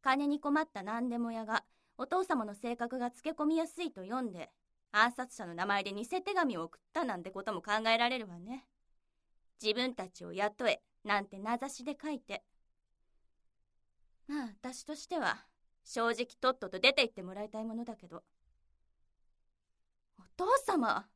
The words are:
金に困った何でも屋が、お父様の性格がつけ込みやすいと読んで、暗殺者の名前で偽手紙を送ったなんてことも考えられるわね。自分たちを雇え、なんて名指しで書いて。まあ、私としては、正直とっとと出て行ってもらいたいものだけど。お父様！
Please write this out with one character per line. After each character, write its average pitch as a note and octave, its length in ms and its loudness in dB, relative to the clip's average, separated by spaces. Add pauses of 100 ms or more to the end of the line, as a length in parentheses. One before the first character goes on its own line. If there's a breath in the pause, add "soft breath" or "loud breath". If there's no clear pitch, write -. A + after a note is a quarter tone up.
金 C4+ 240 4
に D4 140 2
困 D4 200 4
っ D#4 100 -2
た G3+ 120 -8
何 A#3 260 -2
で A#3+ 80 -2
も A#3 160 -2
屋 A3+ 140 -6
が、 A3 180 0 (320)
お C4 100 -4
父 F#4 180 2
様 C#4+ 200 0
の G#3 100 -6
性 A#3 220 -4
格 A#3+ 220 -4
が A#3+ 120 -2
つ - 120 -20
け D#4 80 -2
込 D4+ 160 0
み D#4 100 4
や D#4+ 100 2
す E4 160 -8
い E4 100 -4
と F#3+ 100 -14
読 A3 180 -4
ん A#3 120 -4
で、 E3+ 180 -10 (400)
暗 A3+ 220 4
殺 B3+ 240 -8
者 G#3 100 -8
の E3+ 80 -8
名 E3+ 100 -2
前 G3+ 200 2
で G3+ 80 -6
偽 G#3 140 -6
手 F#4 280 -4
紙 C#4+ 240 2
を D#3+ 60 -4
送 - 140 -14
っ - 40 -20 (100)
た D#4+ 120 0
な A3+ 120 -2
ん F3 60 -8
て F#3 80 -10
こ F#3+ 120 -8
と G3+ 120 -4
も F3 80 -6
考 A3 260 2
え A3+ 80 6
ら A#3+ 140 4
れ B3+ 80 -2
る G#3+ 100 -8
わ F3 100 -14
ね。 A#3 280 -12 (960)
自 G#3+ 120 4
分 B3 200 0
た F#3 140 -6
ち - 160 -16
を F3 80 -10
雇 G#3 340 0
え、 F#3+ 160 4 (220)
な G#3 160 2
ん G3+ 60 -8
て G3 120 -16
名 G#3+ 140 -2
指 B3+ 180 -2
し B3 140 -12
で G3 160 -6
書 D#4 100 -4
い - 80 -4
て。 - 240 -10 (1800)
ま C#4+ 180 -4
あ、 A#3 40 -8 (120)
私 B3 240 -12
と D4+ 120 -8
し - 120 -16
て F4+ 100 -2
は、 - 280 0 (380)
正 A#3 260 0
直 A#3 160 0 (140)
と B3+ 100 6
っ B3+ 80 -4
と G3 100 -8
と F#3 120 -6
出 C4+ 120 8
て C#4 100 4
行 A3+ 80 2
っ - 40 -20
て F#3+ 80 -12
も F#3 100 -10
ら G3+ 120 -6
い G#3+ 40 -8
た A3 120 -8
い A3 40 -6
も A3+ 100 -6
の A#3 100 -6
だ A#3 120 -10
け F3+ 120 -20
ど。 E3+ 160 -16 (1900)
お - 40 -20 (140)
父 F4+ 100 0 (200)
様！ C#4 500 2